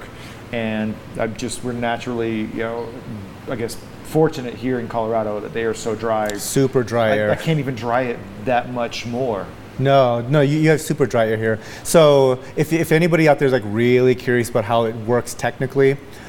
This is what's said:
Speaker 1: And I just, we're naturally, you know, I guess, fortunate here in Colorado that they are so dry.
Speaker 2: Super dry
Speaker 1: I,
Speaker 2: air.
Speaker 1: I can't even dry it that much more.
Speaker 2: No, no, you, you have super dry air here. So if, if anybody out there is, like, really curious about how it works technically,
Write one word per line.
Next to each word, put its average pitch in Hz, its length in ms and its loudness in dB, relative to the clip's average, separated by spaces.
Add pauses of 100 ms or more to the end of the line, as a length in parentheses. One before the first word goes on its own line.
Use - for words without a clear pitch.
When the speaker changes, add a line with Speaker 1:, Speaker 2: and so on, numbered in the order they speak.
(520)
Speaker 1:
And 110 420 -4 (240)
I 113 100 -4
just, 117 360 -8
we're 123 80 -6
naturally, 117 720 -4
you 110 220 -6
know, 117 260 -6 (600)
I 139 60 -4
guess, 110 220 -6 (260)
fortunate 147 500 0
here 123 260 -2
in 113 80 -6
Colorado 110 520 -2
that 107 140 -10
they 113 100 -4
are 110 100 0
so 110 220 -4
dry. 110 380 -2
Speaker 2:
Super 131 500 0
dry 113 260 0
Speaker 1:
I, 104 80 4
Speaker 2:
air. 107 140 2
Speaker 1:
I - 40 2
can't 160 240 0
even 131 160 -4
dry 120 280 0
it 120 160 -4 (260)
that 123 260 0
much 120 340 -6
more. 117 420 -4 (300)
Speaker 2:
No, 131 440 4
no, 139 200 2
you, 143 180 4
you 156 100 4
have 151 100 6
super 147 260 0
dry 113 220 2
air 110 100 0
here. 110 220 0 (240)
So 139 560 6 (160)
if, 156 160 -2
if 160 200 2
anybody 160 360 4
out 139 120 6
there 143 80 2
is, 131 40 4
like, 123 140 2
really 123 500 4
curious 120 340 0
about 117 140 0
how 117 220 2
it 113 100 -4
works 117 380 -2
technically, 135 640 0 (300)